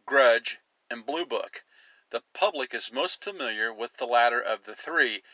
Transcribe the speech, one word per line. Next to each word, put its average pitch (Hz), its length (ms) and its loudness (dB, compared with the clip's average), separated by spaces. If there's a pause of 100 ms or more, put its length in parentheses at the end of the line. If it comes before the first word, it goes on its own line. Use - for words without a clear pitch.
Grudge, 120 540 4 (320)
and 117 160 -12
Blue 156 180 -6
Book. - 380 -8 (480)
The 117 120 -6 (120)
public 156 400 -2
is 117 180 -4
most 151 320 -2
familiar 113 480 -6
with 110 240 -10
the 131 80 -8
latter 120 380 4
of 110 220 -4
the 107 100 -14
three, 135 480 -2 (120)